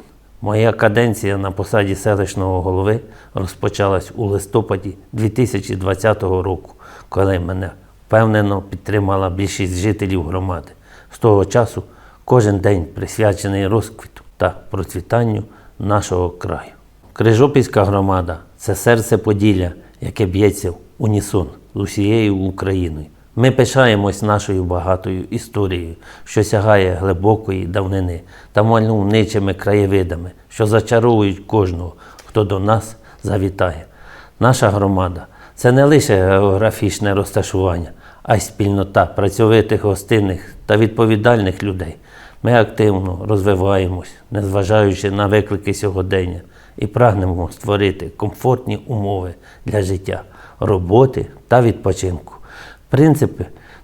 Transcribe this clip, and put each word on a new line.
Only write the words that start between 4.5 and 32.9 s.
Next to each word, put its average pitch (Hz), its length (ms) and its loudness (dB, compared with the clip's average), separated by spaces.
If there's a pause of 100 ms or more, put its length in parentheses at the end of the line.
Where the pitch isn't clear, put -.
дві 110 160 -2
тисячі 104 480 -2
двадцятого 92 640 -2
року, 92 320 -8 (340)
коли 95 300 0
мене 92 320 -6 (360)
впевнено 107 560 2
підтримала 98 680 -2
більшість 92 460 -4
жителів 95 460 -2
громади. 90 460 -6 (440)
З - 60 -20
того 101 260 4
часу 107 380 0 (420)
кожен 104 340 4
день 101 260 0 (100)
присвячений 98 720 -2
розквіту - 560 -4 (140)
та 92 180 0 (160)
процвітанню 104 720 -2 (360)
нашого 95 520 -2
краю. - 400 -10 (420)
Крижопільська 113 720 4
громада — 95 540 0 (180)
це - 180 -6
серце 117 440 2
Поділля, 98 520 0 (300)
яке - 260 -4
б'ється 95 440 0
в 85 60 -10 (220)
унісон 104 480 -2 (280)
з 104 40 -6
усією 104 580 0
Україною. 92 720 -4 (300)
Ми 123 140 4
пишаємось 113 720 2
нашою 101 420 0
багатою 92 680 -4
історією, 92 640 -4 (300)
що 107 200 0
сягає 101 500 4
глибокої 95 720 0
давнини, 92 540 -4 (320)
та 104 100 2
мальовничими 107 920 0
краєвидами, 92 760 0 (180)
що - 180 -2
зачаровують 107 800 2
кожного, 90 460 -2 (320)
хто 107 200 0
до 95 140 -2
нас 104 380 0 (260)